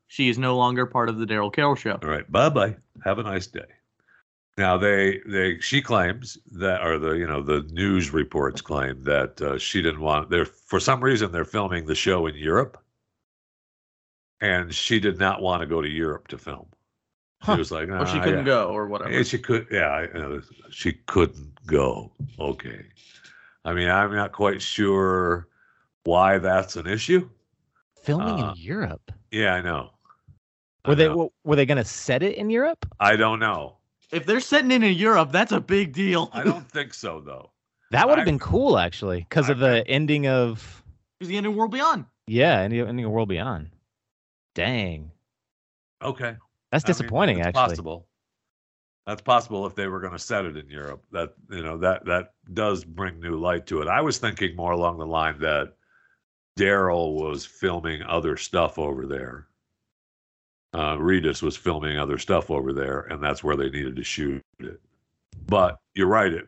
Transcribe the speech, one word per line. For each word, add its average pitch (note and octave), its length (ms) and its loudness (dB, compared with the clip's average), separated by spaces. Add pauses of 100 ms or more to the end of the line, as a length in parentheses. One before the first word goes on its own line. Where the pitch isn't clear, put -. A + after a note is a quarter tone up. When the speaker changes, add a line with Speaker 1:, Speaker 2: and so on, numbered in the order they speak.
Speaker 1:
She C3 220 2
is A#2 80 2
no B2+ 200 2
longer B2 280 2
part A#2+ 240 0
of A2 100 -4
the A2+ 60 -2
Daryl G#2 280 -2
Carol C#3+ 220 2
show. G#2 260 -4
Speaker 2:
All D2+ 80 -6
right. D2+ 220 -4
Bye-bye. A2+ 440 4 (280)
Have G2+ 160 0
a A#2 40 -8
nice F#2+ 240 -6
day. - 180 -12 (920)
Now, F#2 200 2
they, G2 500 2
they, F#2 320 0
she C#3 220 0
claims A2+ 560 -2 (160)
that, F#2 320 -2
or D#2+ 120 0
the, D#2 140 0
you E2+ 160 0
know, D2 140 -2
the D2 220 0 (100)
news F2+ 400 0
reports D2 480 0
claim C2 420 -4
that, C#2 380 0
uh, C#2 160 -2
she F#2 240 -2
didn't D#2+ 180 -2
want, D#2 300 0
they're, E2+ 160 2
for - 340 -4
some B2+ 240 2
reason, G#2+ 300 2
they're E2 100 -2
filming F2+ 420 -4
the D#2 100 -2
show F2+ 320 2
in D2 80 -6
Europe, D#2+ 460 -2 (1600)
and F2+ 340 0
she A2+ 280 0
did F#2+ 180 0
not G2 220 2
want F2+ 200 0
to D#2 60 -4
go D#2+ 140 0
to D2+ 80 -4
Europe D#2 400 -4
to - 80 -12
film. - 300 -14 (760)
She G#3+ 80 2
Speaker 3:
Huh. G3 60 4
Speaker 2:
was D#2 140 -2
like, E2 180 -4
Speaker 1:
Or F#2+ 160 -2
she F#2 120 0
Speaker 2:
"Nah, F2+ 60 0
Speaker 1:
couldn't - 160 2
Speaker 2:
yeah." C3 60 -4
Speaker 1:
go A#2 240 2
or G#2 180 -4
whatever. G#2 240 -6
Speaker 2:
Yeah, B2+ 120 2
she - 160 0
could, A2+ 300 -2
yeah, F#2 200 2
I, D#2 160 -2 (120)
uh, C#2+ 220 -6 (300)
she - 240 -4 (120)
couldn't D2 600 0
go. B1+ 480 0 (260)
Okay. A#1+ 460 -8 (800)
I E2+ 80 -2
mean, F2 160 2
I'm G2+ 260 4
not G2+ 160 -2
quite G2 300 0
sure F#2 880 0 (560)
why F#2 320 6
that's F#2+ 400 0
an E2 100 -8
issue. E3 400 2 (760)
Speaker 3:
Filming - 380 0
Speaker 2:
Uh, D#2 100 -4
Speaker 3:
in D#2 60 -12
Europe? G2+ 540 -8 (200)
Speaker 2:
yeah, G#2+ 240 2
I F2+ 60 -2
know. D#2+ 280 -6 (960)
Speaker 3:
Were C#3 80 2
Speaker 2:
I - 20 6
Speaker 3:
they, D3+ 100 6
Speaker 2:
know. D#3 40 4
Speaker 3:
w-, D#3+ 200 0 (140)
were D3 140 4
they C#3 80 6
gonna C3 180 2
set C3 400 -2
it G3+ 140 0
in G#3 120 -4
Europe? C#4 360 0 (160)
Speaker 2:
I G#2 160 6
don't A2 220 2
know. F#2+ 380 -2 (340)
Speaker 1:
If D#3+ 160 -4
they're A3 120 2
setting C4+ 300 4
it B3+ 140 6
in G3+ 100 6
Europe, F3 380 4
that's F#3+ 200 2
a G3 80 2
big F#3 320 0
deal. F3 400 0
Speaker 2:
I A#2+ 120 -4
don't E3+ 280 0
think C#3 220 -6
so, E2 280 -10
though. C2+ 280 -16 (400)
Speaker 3:
That D3+ 180 6
would've D4 140 6
Speaker 2:
I G3+ 40 -2
Speaker 3:
been D3+ 120 2
cool, A#3+ 400 2
actually, F2 540 -2
'cause C#3 180 2
of C#3 140 2
Speaker 2:
I C3+ 40 6 (140)
Speaker 3:
the - 60 -6
ending D3 400 2
of B2 560 0 (360)
Speaker 1:
It - 40 -10
was F3+ 60 -8
the G3 80 -2
end G3+ 100 -2
of G#3+ 80 -2
World G#3+ 160 0
Beyond. C4+ 340 0 (220)
Speaker 3:
Yeah, B2 320 4
ending, A2+ 280 0
ending A#2+ 180 -6
of G#2+ 60 -2
World A2 180 0
Beyond. F2 420 -6 (840)
Dang. F2 560 -2 (960)
Speaker 2:
Okay. B2 320 -8 (360)
Speaker 3:
That's D#3 140 2
Speaker 2:
I - 20 2
mean, F3+ 60 2
Speaker 3:
disappointing, A#2+ 460 0
Speaker 2:
it's E2+ 80 0
Speaker 3:
actually. F2+ 220 2
Speaker 2:
possible. E2+ 380 -8 (1000)
That's G#2 160 -8
possible A2+ 420 2
if F#2+ 80 -8
they G2 140 -4
were F#2+ 120 -6
gonna F2+ 200 -10
set G2+ 260 -4
it D#2 100 -8
in D2 140 -14
Europe. D2 420 -14
That, E2 220 -6 (160)
you F2 140 -10
know, D#2+ 160 -6
that, F#2 260 0
that F2+ 280 -2 (200)
does G2 320 -2
bring E2 340 -8
new E2+ 200 -6
light F2 280 -2
to D#2+ 140 -4
it. D#2 60 -4
I A2 140 2
was D3+ 180 -2
thinking F#2+ 360 -4
more F2 180 -4
along F2 260 0
the D#2 80 -8
line D#2+ 320 -2
that D2+ 340 -2 (840)
Daryl F2+ 600 2
was D2+ 240 -4
filming E2 600 -4
other D#2+ 340 -2
stuff - 400 0
over C2+ 300 -4
there. C2 400 -10 (1300)
Uh, D2+ 260 0
Regis D#2+ 420 2
was D2 140 -2
filming D2+ 420 -2
other C#2+ 200 -2
stuff E2 340 0
over C2+ 220 -2
there, C2+ 280 -4
and D2 220 -10
that's D2 200 -2
where D2+ 120 0
they C2+ 140 -2
needed C2+ 260 -6
to C2 80 -8
shoot C#2 380 -6 (180)
it. - 220 -14 (640)
But F#2 320 4 (160)
you're F#2+ 140 2
right, G2+ 260 4
it, F2 140 -8